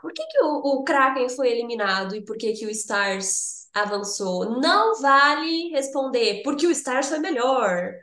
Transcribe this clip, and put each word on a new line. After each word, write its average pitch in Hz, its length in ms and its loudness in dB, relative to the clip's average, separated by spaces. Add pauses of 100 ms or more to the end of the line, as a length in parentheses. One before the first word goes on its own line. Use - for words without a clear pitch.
Por 330 120 -10
que 622 140 -10
que 622 140 0
o, 302 160 2
o 269 260 0
Kraken 269 460 2
foi 254 220 0
eliminado 208 640 -2
e 208 80 -8
por 220 140 -10
que 220 160 -2
que 220 120 -8
o 214 40 -6
Stars 202 1040 -4
avançou? 202 840 -2
Não 427 420 2
vale 311 680 4
responder, 262 720 -2
porque 294 240 0
o 339 40 4
Stars 277 380 -2
foi 311 100 -2
melhor. 240 840 0